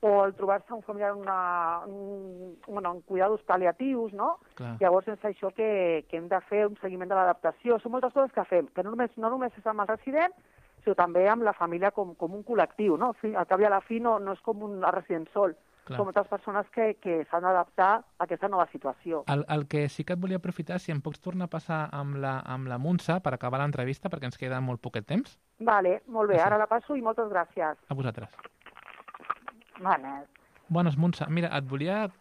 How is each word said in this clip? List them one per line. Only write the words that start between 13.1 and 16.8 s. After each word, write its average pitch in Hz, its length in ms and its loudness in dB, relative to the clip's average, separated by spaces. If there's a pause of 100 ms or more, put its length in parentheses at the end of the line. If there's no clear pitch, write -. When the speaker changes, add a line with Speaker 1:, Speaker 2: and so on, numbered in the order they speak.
Speaker 1:
Al - 80 -20
fi, 214 120 -2
al 185 140 0
cap 190 160 4
i - 0 -
a 208 80 6
la 196 80 4
fi 226 180 -6
no, 226 220 2
no 196 160 -6
és - 80 -20
com 214 180 -4
un 202 220 -6
resident 175 480 0
sol. 190 240 2 (300)
Speaker 2:
Clar. 131 100 -8
Speaker 1:
Són 196 140 -2
moltes 196 180 2
persones 202 460 -4
que, 220 160 2 (100)